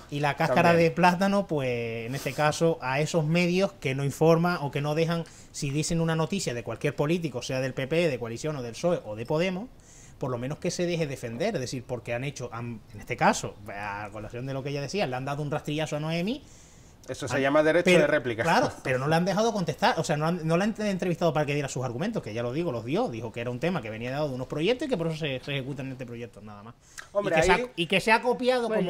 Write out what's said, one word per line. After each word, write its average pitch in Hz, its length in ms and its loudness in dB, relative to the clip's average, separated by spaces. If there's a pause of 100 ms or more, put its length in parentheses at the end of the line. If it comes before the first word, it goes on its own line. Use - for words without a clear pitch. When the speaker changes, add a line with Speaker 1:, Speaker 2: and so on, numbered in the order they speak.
Speaker 1:
Y 143 100 -4
la 143 160 2
cáscara 165 340 4
Speaker 2:
también. 170 200 6
Speaker 1:
de - 20 4
plátano, 196 560 4
pues, 117 600 -2
en 123 80 -6
este 135 180 -6
caso, 151 480 2
a 131 180 0
esos 156 240 2
medios 175 500 4
que 131 220 -2
no 135 80 -2
informan 165 580 4
o 143 80 -2
que 139 120 -2
no 151 140 0
dejan, 165 280 2 (280)
si - 180 -6
dicen 156 320 0
una 165 160 2
noticia 160 360 -2
de 117 100 -6
cualquier 113 300 -2
político, 147 480 -2
sea 131 200 -4
del 131 120 -2
P - 140 -4
P, 165 220 2
de 127 100 -2
Coalición 117 380 -6
o 131 60 -6
del 117 120 -8
psoe 170 300 0
o 107 100 -8
de 117 100 -8
Podemos, 180 440 0 (500)
por 139 100 -4
lo 123 80 -2
menos 131 200 -6
que 175 140 -2
se 175 140 -2
deje 165 220 0
defender, 135 480 -4
es 143 60 -4
decir, 123 260 -6
porque 120 260 -6
han 120 120 -4
hecho, 127 260 -8
han, 117 300 -8 (120)
en 104 60 -14
este - 160 -6
caso, 151 400 2 (180)
a 104 380 -6
colación 107 340 -10
de 135 80 -6
lo 135 80 -4
que 139 100 -6
ella 143 100 -4
decía, 165 260 -2
le 127 80 -4
han 127 80 -4
dado 143 180 -4
un 147 100 -4
rastrillazo 151 440 -4
a 147 60 -4
Noemi. 170 420 -2 (680)
Speaker 2:
Eso 131 180 -6
se 127 100 -2
Speaker 1:
han, 135 40 2
Speaker 2:
llama 143 220 4
derecho 156 220 4
Speaker 1:
pero, 180 160 8
Speaker 2:
de 147 60 4
réplica. 123 360 0
Speaker 1:
claro, 202 260 4 (140)
pero 131 160 0
no 139 80 -2
le 160 80 4
han 175 100 2
dejado 208 260 2
contestar, 202 480 0
o 156 40 -2
sea, 151 140 0
no 151 100 0
han, 165 200 -2
no 160 80 4
la 185 100 2
han 214 120 0
entrevistado 185 560 0
para 151 140 0
que 143 80 -2
diera 143 120 -2
sus 131 160 -4
argumentos, 135 380 -2
que - 100 -8
ya 117 120 -2
lo 120 100 -2
digo, 160 180 -2
los 117 140 -4
dio, 185 240 0
dijo 113 220 -6
que 117 100 -6
era 120 80 -4
un 123 100 -4
tema 170 220 0
que 110 80 -8
venía 113 220 -6
dado 147 180 -2
de 127 60 -4
unos 127 100 -6
proyectos 190 420 -2
y - 20 -8
que 240 80 0
por 165 100 -2
eso 160 100 -4
se, 143 260 -4
se 143 80 -8
ejecutan 135 360 -6
en 135 60 -8
este 127 120 -10
proyecto, 117 360 -12
nada 104 200 -16
más. 110 140 -18 (360)
Speaker 2:
Hombre, 196 240 2
Speaker 1:
Y 160 40 8
que 160 40 6
se 185 80 6
ha, 180 40 10
Speaker 2:
ahí 247 100 2 (100)
Speaker 1:
y 170 120 0
que 190 120 4
se 220 120 2
ha 220 100 6
copiado, 247 460 2
Speaker 3:
Bueno, 220 220 2